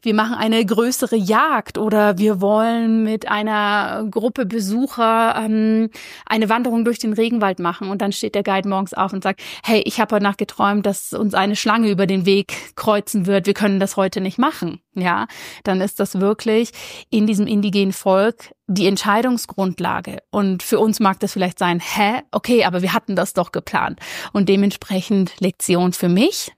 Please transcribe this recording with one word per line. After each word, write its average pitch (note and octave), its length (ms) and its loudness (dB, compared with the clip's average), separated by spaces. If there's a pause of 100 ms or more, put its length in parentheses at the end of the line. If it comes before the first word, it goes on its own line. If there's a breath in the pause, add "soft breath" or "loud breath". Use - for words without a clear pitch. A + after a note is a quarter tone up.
wir A3 120 0
machen A3 240 0
eine A3+ 260 2
größere A#3 520 0
Jagd A3+ 640 0
oder G#3 380 2
wir G#3 240 2
wollen A3+ 640 2
mit A3 260 -2
einer G#3 800 0
Gruppe A3+ 380 -2
Besucher, A3+ 880 0 (100)
ähm, A3 460 2 (360 loud breath)
eine A3 220 0
Wanderung A#3 360 2
durch A#3 140 0
den A3 140 -2
Regenwald A3 460 0
machen F3 320 -4
und G3 100 -4
dann G3+ 120 -2
steht G#3+ 220 -6
der G3+ 100 0
Guide G3 240 0
morgens F#3+ 260 -2
auf F#3+ 180 -2
und F#3+ 100 -6
sagt, F#3+ 200 -4 (220 loud breath)
„Hey, A3 200 2
ich - 160 -4
habe G#3+ 140 0
heute G3+ 80 2
Nacht G3+ 160 0
geträumt, G#3 480 0
dass - 260 -4
uns G3+ 220 -2
eine G3+ 220 2
Schlange A3 340 2
über G3 160 2
den F#3+ 180 0
Weg G3 300 2 (220)
kreuzen G#3 500 0
wird, G3 200 2
wir G3+ 80 2
können G3 260 2
das G3 160 -2
heute F#3+ 240 0
nicht F#3 180 -4
machen.“ B3 420 -2 (140)
Ja, F3+ 320 0 (380 loud breath)
dann F#3 160 0
ist F3 200 -4
das G3 200 -2
wirklich G#3+ 500 0 (400 loud breath)
in G#3+ 160 2
diesem G#3 200 2
indigenen G3+ 460 2
Volk G3 600 0 (160)
die F3+ 180 2
Entscheidungsgrundlage. G3 1300 -2 (120)
Und G3 320 0
für - 160 0
uns A3 220 2
mag F#3+ 200 4
das G3+ 120 -2
vielleicht F3+ 260 -2
sein, F3 220 0
„Hä? G#3+ 500 -2
Okay, A#3 340 2
aber F3+ 180 0
wir F3+ 100 0
hatten G3+ 240 -2
das E3+ 160 -2
doch - 180 -2
geplant.“ - 480 -4 (340 loud breath)
Und G3+ 160 2
dementsprechend G3 920 0
Lektion F3+ 520 0
für - 160 -2
mich A3 500 2